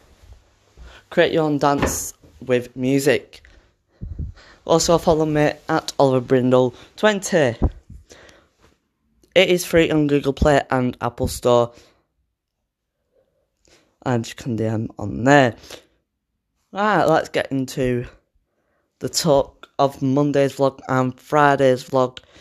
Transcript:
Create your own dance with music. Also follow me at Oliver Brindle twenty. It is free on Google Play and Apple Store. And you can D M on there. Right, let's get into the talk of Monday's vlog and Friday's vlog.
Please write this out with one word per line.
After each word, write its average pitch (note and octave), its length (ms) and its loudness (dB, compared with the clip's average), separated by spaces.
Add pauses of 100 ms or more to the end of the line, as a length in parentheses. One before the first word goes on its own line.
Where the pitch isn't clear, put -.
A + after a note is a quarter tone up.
(1080)
Create - 220 2
your E3 120 0
own D3+ 140 -2
dance C#3+ 560 -2 (280)
with B2 340 -4
music. C3 680 -2 (1200)
Also E3 320 2
follow D#3 280 0
me D3+ 280 0 (160)
at - 280 -4
Oliver C3 280 2
Brindle B2+ 480 2 (240)
twenty. F#3 580 0 (1800)
It F3+ 160 4
is F3 140 0
free E3 260 2
on D3+ 180 0
Google C#3 260 0
Play C#3+ 360 2
and B2+ 300 -2
Apple - 300 -6
Store. A#2+ 420 0 (2250)
And A#2 240 -4
you - 60 -16
can A#2+ 220 -8
D A2 100 -4
M A2 320 -4
on A2+ 280 -8
there. C3+ 300 6 (1160)
Right, G3 340 0
let's D#3 240 2
get - 220 -4
into B2+ 560 -4 (920)
the - 120 -8
talk - 680 -2
of C#3 240 -2
Monday's C#3 540 0
vlog C#3 320 -2
and B2+ 320 -2
Friday's C#3 680 2
vlog. B2+ 300 -2 (240)